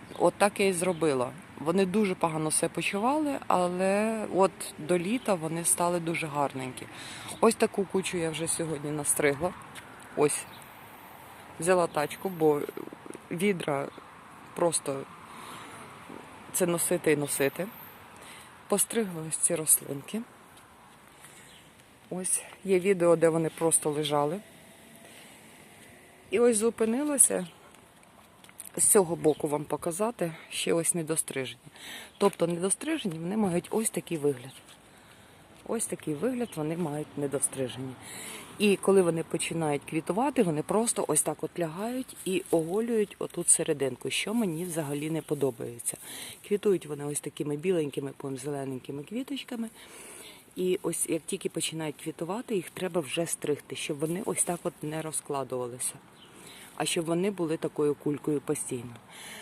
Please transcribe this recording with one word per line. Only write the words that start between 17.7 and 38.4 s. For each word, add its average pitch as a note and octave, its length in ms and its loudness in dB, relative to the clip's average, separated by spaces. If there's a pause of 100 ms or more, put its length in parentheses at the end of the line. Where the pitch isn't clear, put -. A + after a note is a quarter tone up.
Постригла G3 600 0
ось D3+ 80 -4
ці - 180 2
рослинки. D3 680 0 (1900)
Ось F3+ 320 -2 (220)
є F#3+ 140 6
відео, F3 380 6
де D#3+ 120 8
вони D#3+ 300 2
просто D#3+ 320 4
лежали. D3 500 2 (1900)
І G#3+ 100 4
ось A#3+ 160 8
зупинилася. A3+ 920 4 (1300)
З - 80 2
цього E3+ 320 6
боку D3+ 320 2
вам D3 160 0
показати, F3 680 -2 (180)
ще - 220 0
ось E3+ 220 2
недострижені. C#3+ 640 -4 (580)
Тобто F#3+ 280 4
недострижені, F#3 720 0
вони E3+ 180 -4
мають F3+ 340 2
ось A3 200 0
такий E3 280 -4
вигляд. C#3 340 0 (1160)
Ось A3+ 200 -4
такий D#3 280 -4
вигляд A#3+ 420 -2
вони D#3 200 -2
мають D3+ 420 -4
недострижені. C3 760 -2 (640)